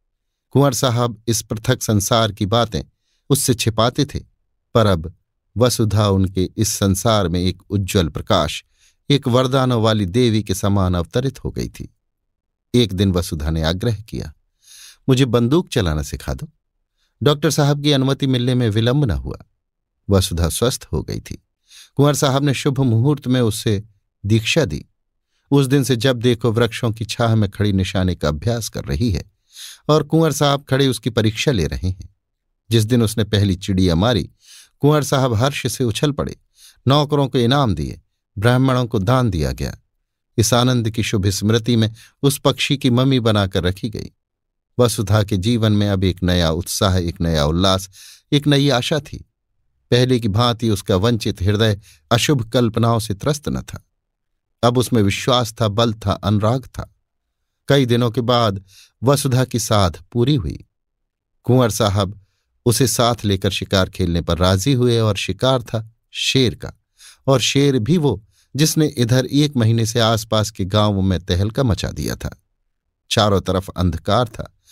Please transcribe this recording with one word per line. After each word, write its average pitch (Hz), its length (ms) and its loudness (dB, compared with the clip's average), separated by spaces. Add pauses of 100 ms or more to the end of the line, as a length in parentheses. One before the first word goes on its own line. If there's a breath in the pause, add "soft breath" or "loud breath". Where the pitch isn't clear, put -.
(500)
कुंवर 135 240 2
साहब 120 540 -2
इस 113 140 -2
पृथक 120 400 -4
संसार 110 500 0
की 101 140 -6
बातें 107 360 -2 (480)
उससे 135 240 2
छिपाते 113 500 -2
थे, 82 160 -8 (540)
पर 113 120 4
अब 82 280 0 (420)
वसुधा 107 520 2
उनके 95 480 0
इस 110 120 -2
संसार 101 600 0
में 87 120 -2
एक 90 300 -4
उज्ज्वल 95 380 0
प्रकाश, 78 560 -2 (460)
एक 139 180 0
वरदानों 127 540 2
वाली 107 240 2
देवी 110 360 0
के 95 120 -4
समान 98 400 0
अवतरित 123 500 -4
हो - 60 -6
गई 62 180 -8
थी। - 280 -18 (800)
एक 117 180 2
दिन 98 200 0
वसुधा 80 380 -4
ने 80 120 -2
आग्रह 92 320 -2
किया, - 400 -12 (760 loud breath)
"मुझे 131 160 4
बंदूक 120 440 0
चलाना 80 340 0
सिखा 69 320 -8
दो।" 65 160 -14 (720)
डॉक्टर 147 280 2
साहब 143 320 2
की 147 100 2
अनुमति 135 340 0
मिलने 127 280 0
में 123 160 2
विलंब 120 340 0
न 110 60 0
हुआ। 69 280 -6 (720)
वसुधा 92 380 2
स्वस्थ - 440 -4
हो 71 100 -4
गई 53 180 -10
थी। - 240 -16 (500 loud breath)
कुंवर 143 200 2
साहब 139 300 0
ने 139 100 2
शुभ 135 260 -2
मुहूर्त 131 460 0
में 127 140 0
उससे 107 440 -2 (420)
दीक्षा 113 380 2
दी। 76 220 -6 (640)
उस 143 160 4
दिन 135 180 2
से 123 120 0
जब 127 200 0
देखो 117 360 0
वृक्षों 117 400 0
की 110 120 -8
छाह 117 300 0
में 101 160 2
खड़ी 104 220 -2
निशाने 92 420 0
का 78 140 -2
अभ्यास 107 400 -4
कर - 160 -10
रही 87 260 -2
है - 260 -6 (520 loud breath)
और 151 140 4
कुंवर 160 300 2
साहब 143 380 0
खड़े 135 180 2
उसकी 123 220 -4
परीक्षा 110 420 0
ले 87 140 0
रहे 69 220 -4
हैं। - 260 -10 (560)
जिस 113 140 2
दिन 120 180 2
उसने 107 220 -2
पहली 101 300 0
चिड़िया 92 400 0
मारी, 101 360 0 (480 loud breath)
कुंवर 147 260 2
साहब 131 300 0
हर्ष 127 380 -2
से - 120 -4
उछल 135 260 -2
पड़े। - 260 -6 (520 soft breath)
नौकरों 143 400 2
को 139 100 -2
इनाम 120 360 2
दिए, 73 260 -8 (380)
ब्राह्मणों 127 480 2
को 113 120 -2
दान 120 320 2
दिया 73 220 -2
गया। 65 260 -8 (600)
इस 113 160 2
आनंद 120 360 2
की 110 120 -4
शुभ 101 240 -2
स्मृति 110 500 0
में 110 180 0 (280 loud breath)
उस 143 160 2
पक्षी 139 380 0
की 135 140 0
ममी 131 300 2
बनाकर 101 420 0
रखी 95 280 -4
गई। - 200 -12 (680)
वसुधा 107 440 2
के 101 140 -2
जीवन 110 360 0
में 104 160 0
अब 98 160 0
एक 90 180 -2
नया 87 280 2
उत्साह, 92 460 -2
एक 85 240 -4
नया 82 240 0
उल्लास, 92 460 0 (420 loud breath)
एक 143 140 0
नई 143 220 2
आशा 135 320 0
थी। - 300 -16 (600)
पहले 123 300 2
की 117 80 -2
भांति 117 420 0
उसका 101 260 0
वंचित 107 460 -2
हृदय 104 380 0 (320 soft breath)
अशुभ 120 380 0
कल्पनाओं 117 480 2
से 107 160 -6
त्रस्त 147 340 -4
न 65 120 -4
था। - 260 -14 (800)
अब 120 140 4
उसमें 117 240 2
विश्वास 120 580 0
था, 113 80 2
बल 113 240 0
था, 104 200 -4
अनुराग 107 540 -2
था। - 260 -16 (760)
कई 139 180 4
दिनों 120 240 2
के 117 100 -4
बाद 113 440 0 (380 soft breath)
वसुधा 135 420 2
की 117 140 -4
साध 101 440 0 (100)
पूरी 120 220 0
हुई। 80 300 -6 (800)
कुंवर 123 280 2
साहब 101 500 0 (460)
उसे 123 200 2
साथ 117 380 0
लेकर 98 260 0
शिकार 95 400 -2
खेलने 85 300 -2
पर 80 180 -2
राजी 95 340 2
हुए 123 280 2
और 107 160 0
शिकार 123 460 -2
था 110 320 -8 (160)
शेर 123 440 -2
का, - 180 -14 (540 loud breath)
और 131 140 4
शेर 139 380 2
भी 139 200 0
वो 131 260 -2 (320)
जिसने 151 300 2
इधर 123 400 0
एक 143 300 0
महीने 113 300 2
से 113 140 -2
आसपास 110 500 0
के - 140 -6
गांवों 104 380 2
में 92 180 0
तहलका 101 420 -2
मचा 113 260 -2
दिया 64 280 -8
था। - 260 -12 (680)
चारों 104 300 2
तरफ 92 280 -2
अंधकार 92 600 0
था, - 260 -16 (180 loud breath)